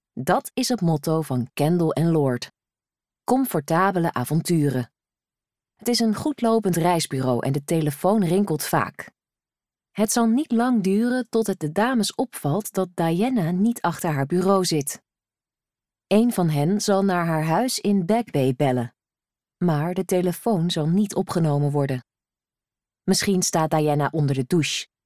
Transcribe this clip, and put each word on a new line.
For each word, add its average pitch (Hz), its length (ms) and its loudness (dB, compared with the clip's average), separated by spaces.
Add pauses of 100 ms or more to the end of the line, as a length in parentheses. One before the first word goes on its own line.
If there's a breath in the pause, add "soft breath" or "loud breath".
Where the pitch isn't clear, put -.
(140)
Dat 180 400 -2
is 262 160 -2
het 247 120 -2
motto 160 400 0
van 123 320 -4
Kendall 160 360 2
en 165 220 0
Lord. 139 400 0 (720)
Comfortabele 185 880 0
avonturen. 143 800 0 (840)
Het - 120 -10
is 233 120 0
een 220 160 0
goed - 260 -4
lopend 220 340 2
reisbureau 147 680 0
en 131 60 0
de 143 120 -2
telefoon 170 600 0
rinkelt 175 400 0
vaak. - 520 -4 (760)
Het 214 200 -2
zal 233 140 2
niet 240 260 0
lang 233 320 2
duren 240 460 0
tot 226 180 0
het 190 120 -2
de 151 120 -4
dames 220 440 0
opvalt 208 580 -4
dat 185 200 -2
Diana 175 580 0
niet 208 300 0
achter 170 280 -2
haar 139 160 0
bureau 185 400 2
zit. 151 360 -2 (1040)
Een 226 260 4
van 175 160 0
hen 156 320 0
zal 196 220 2
naar 180 220 0
haar 160 180 0
huis 180 360 0
in 202 260 0
Back 220 260 0
Bay 135 240 2
bellen. 127 400 0 (600)
Maar 180 360 -2
de 185 120 -4
telefoon 180 680 0
zal 156 160 -2
niet 196 280 0
opgenomen 147 560 0
worden. 139 340 -2 (1000)
Misschien 190 380 0
staat 160 280 0
Diana 151 420 0
onder 143 240 0
de 131 100 -2
douche - 420 -2 (180)